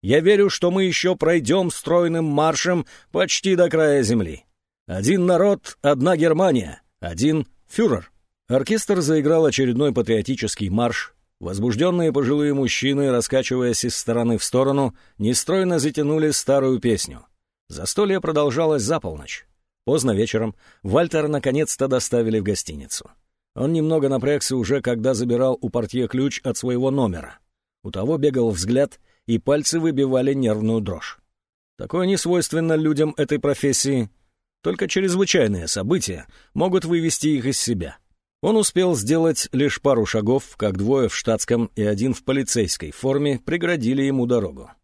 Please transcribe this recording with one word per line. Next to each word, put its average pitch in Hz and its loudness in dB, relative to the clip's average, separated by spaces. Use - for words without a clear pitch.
Я 127 2
верю, 202 4
что - 0
мы 190 0
ещё 180 0
пройдём 165 0
стройным 165 0
маршем 156 0
почти 185 0
до 175 4
края 151 4
земли. 104 -2
Один 131 0
народ, 185 2
одна 143 2
Германия, 151 0
один 131 -2
фюрер". 147 0
Оркестр 190 0
заиграл 156 4
очередной 131 2
патриотический 110 -2
марш. 117 -2
Возбуждённые 123 0
пожилые 143 0
мужчины, 139 0
раскачиваясь 123 0
из 120 -4
стороны 117 0
в 101 -4
сторону, 135 0
нестройно 165 0
затянули 151 0
старую 135 2
песню. 101 -2
Застолье 190 -2
продолжалось 151 0
за 147 -2
полночь. 76 -12
Поздно 131 2
вечером 110 0
Вальтера 151 0
наконец-то 139 0
доставили 117 0
в 101 -2
гостиницу. 82 -6
Он 143 -2
немного 156 2
напрягся 135 0
уже, 127 0
когда 120 0
забирал 120 0
у 117 -6
портье 120 -4
ключ 131 -2
от 123 -4
своего 123 -2
номера. 117 -2
У 104 -12
того 120 -2
бегал 131 2
взгляд — 110 0
и 113 0
пальцы 147 0
выбивали 135 2
нервную 110 0
дрожь. 95 -8
Такое 180 -4
не 190 0
свойственно 165 0
людям 156 2
этой 151 0
профессии. 139 0
Только 180 -2
чрезвычайные 175 2
события 98 -4
могут 185 0
вывести 165 -2
их 143 0
из 135 -2
себя. 87 -4
Он 208 2
успел 185 2
сделать 156 2
лишь 135 0
пару 117 2
шагов, 113 -2
как 101 -2
двое 117 0
в - -6
штатском 117 -2
и 107 -2
один 104 0
в - -18
полицейской 120 -2
форме 135 -2
преградили 156 -2
ему 139 0
дорогу. 104 -2